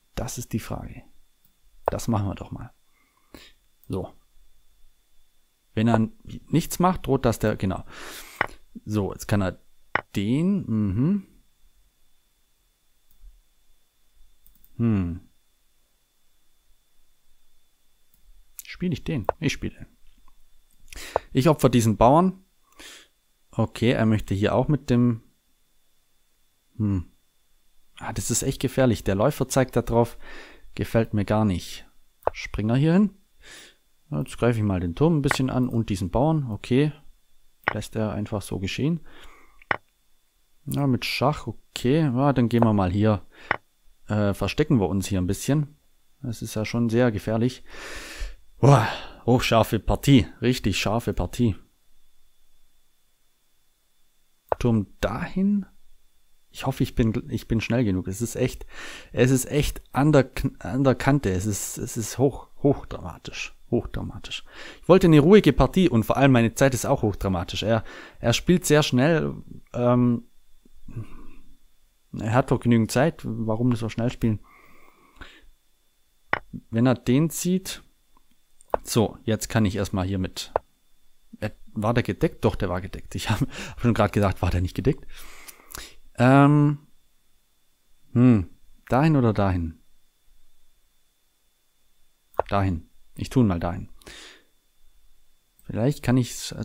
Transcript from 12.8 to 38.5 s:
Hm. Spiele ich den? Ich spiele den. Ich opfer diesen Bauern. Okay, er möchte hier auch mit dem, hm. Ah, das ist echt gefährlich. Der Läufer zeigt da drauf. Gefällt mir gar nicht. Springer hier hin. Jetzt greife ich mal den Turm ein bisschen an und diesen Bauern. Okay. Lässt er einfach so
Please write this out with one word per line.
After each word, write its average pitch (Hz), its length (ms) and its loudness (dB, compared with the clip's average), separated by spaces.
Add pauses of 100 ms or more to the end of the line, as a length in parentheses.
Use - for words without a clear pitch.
Hm. 95 460 0 (3500)
Spiele 180 300 -6
ich - 100 -8
den? 123 220 -4 (140)
Ich - 140 -2
spiele - 200 -8
den. - 140 -20 (1500)
Ich 131 160 4
opfer 143 200 4
diesen 113 280 4
Bauern. 160 480 4 (1040)
Okay, 113 440 0
er 110 120 2
möchte 107 300 0
hier 98 180 2
auch - 140 2
mit 143 240 0
dem, 120 320 2 (1500)
hm. 98 340 -2 (880)
Ah, - 140 -8
das 107 180 -4
ist - 120 -2
echt - 180 -4
gefährlich. 127 420 0
Der 98 120 0
Läufer 127 320 0
zeigt - 280 0
da 117 60 2
drauf. 117 360 0 (580)
Gefällt - 380 0
mir 104 120 0
gar 107 200 2
nicht. - 420 -4 (440)
Springer - 440 -4
hier 156 180 2
hin. 196 160 4 (1040)
Jetzt - 260 -6
greife 117 220 0
ich 104 60 0
mal 95 140 0
den 87 160 -4
Turm 160 220 2
ein 143 40 0
bisschen 131 280 0
an 123 180 0
und 113 220 -2
diesen 95 220 -4
Bauern. 147 400 0
Okay. 135 400 0 (800)
Lässt - 220 -8
er 110 160 -4
einfach 104 300 -6
so 104 180 -8